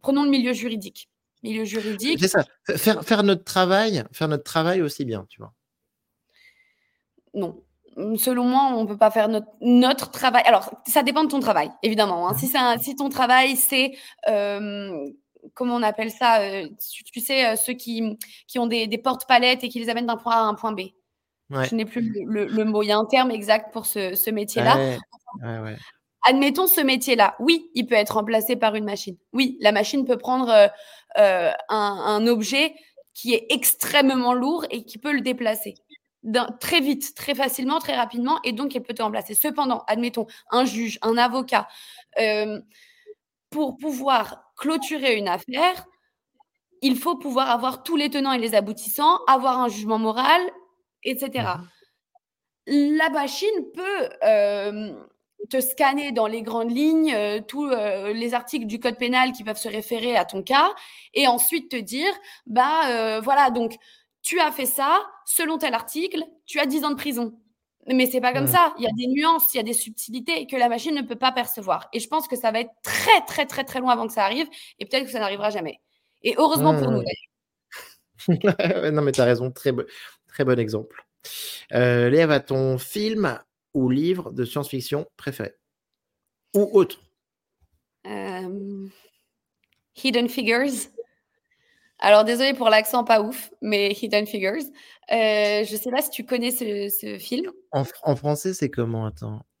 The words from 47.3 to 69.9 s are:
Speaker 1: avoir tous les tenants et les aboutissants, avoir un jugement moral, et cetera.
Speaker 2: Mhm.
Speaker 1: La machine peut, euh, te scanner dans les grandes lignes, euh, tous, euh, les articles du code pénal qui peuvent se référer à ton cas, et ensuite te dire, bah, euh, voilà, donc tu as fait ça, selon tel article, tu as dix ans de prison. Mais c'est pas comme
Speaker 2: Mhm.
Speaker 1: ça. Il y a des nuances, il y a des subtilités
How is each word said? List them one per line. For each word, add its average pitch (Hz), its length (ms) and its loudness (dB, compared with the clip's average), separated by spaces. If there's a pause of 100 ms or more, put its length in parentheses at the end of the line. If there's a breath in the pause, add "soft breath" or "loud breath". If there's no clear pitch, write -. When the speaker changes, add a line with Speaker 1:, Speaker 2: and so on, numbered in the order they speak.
Speaker 1:
avoir 254 320 -2
tous 330 140 -4
les 285 120 0
tenants 277 240 -2
et 247 60 0
les 220 160 -2
aboutissants, 294 720 2
avoir 262 340 4
un 247 80 2
jugement 214 300 -4
moral, 254 420 2 (600)
et 254 160 -4
cetera. 214 420 -4 (1040 soft breath)
Speaker 2:
Mhm. 285 300 2
Speaker 1:
La 320 140 2
machine 294 640 -2
peut, 370 340 -4 (140)
euh, 208 720 0 (560)
te 262 100 -4
scanner 285 520 0
dans 220 140 0
les 226 140 -6
grandes 226 300 -4
lignes, 311 420 2
euh, 208 340 0
tous, 277 240 -6
euh, 208 440 -2
les 233 180 -4
articles 240 340 -4
du 226 140 -8
code 240 160 -2
pénal 254 360 0
qui 240 120 -14
peuvent 214 140 -8
se 226 100 -8
référer 220 480 -4
à 180 80 2
ton 190 180 -8
cas, 302 320 2 (380 loud breath)
et 269 140 2
ensuite 247 440 4
te 254 60 -6
dire, 269 380 -4 (320 loud breath)
bah, 277 420 2
euh, 220 320 -2
voilà, 269 300 4
donc 233 260 -2 (460 soft breath)
tu 349 180 0
as 302 100 2
fait 285 140 -4
ça, 285 420 2 (200)
selon 320 320 0
tel 262 160 -2
article, 320 500 -4 (220)
tu - 120 -8
as 294 60 2
dix 285 180 -2
ans 294 80 0
de 277 60 -4
prison. 240 420 -6 (480)
Mais 254 200 4
c'est 254 160 -2
pas 247 100 2
comme 269 120 0
Speaker 2:
Mhm. 269 80 2
Speaker 1:
ça. 339 260 6
Il 240 60 -4
y - 20 0
a 214 100 0
des 247 100 -4
nuances, 320 460 2
il 262 60 -4
y - 20 0
a - 20 0
des 226 120 -4
subtilités 254 720 -6